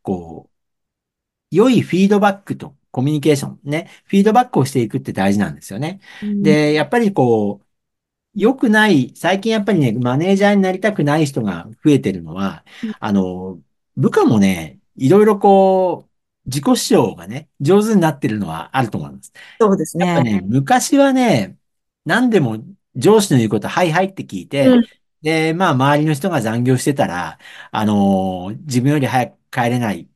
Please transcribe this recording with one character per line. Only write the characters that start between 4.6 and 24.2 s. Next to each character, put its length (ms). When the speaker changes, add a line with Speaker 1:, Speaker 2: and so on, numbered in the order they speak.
Speaker 1:
し 60
て 100
い 80
く 80
っ 40
て 120
大 200
事 60
な 100
ん 60
で 60
す 100
よ 80
ね。 200
Speaker 2:
う 20
ん。 160
Speaker 1:
で、 320
や 100
っ 60
ぱ 100
り 140
こ 500
う、 20
良 200
く 140
な 200
い、 260
最 260
近 100
や 80
っ 40
ぱ 100
り 60
ね、 120
マ 260
ネ 160
ー 20
ジ 80
ャ 100
ー 20
に 60
な 100
り 80
た 140
く 100
な 160
い 80
人 160
が 240
増 80
え 80
て 120
る 120
の 100
は、 320
Speaker 2:
う 40
ん。 120
Speaker 1:
あ 120
の、 480
部 120
下 160
も 140
ね、 400
い 140
ろ 120
い 40
ろ 120
こ 720
う、 20
自 160
己 40
主 220
張 280
が 120
ね、 220
上 220
手 100
に 80
な 80
っ 100
て 80
る 120
の 80
は 280
あ 60
る 80
と 80
思 100
い 60
ま 80
す。 100
Speaker 2:
そ 120
う 60
で 80
す 120
ね。 100
Speaker 1:
や 80
っ 20
ぱ 60
ね、 220
昔 520
は 160
ね、 440
何 240
で 100
も 180
上 260
司 100
の 60
言 100
う 20
こ 100
と、 100
「は 140
い、 80
は 100
い」 80
っ 40
て 100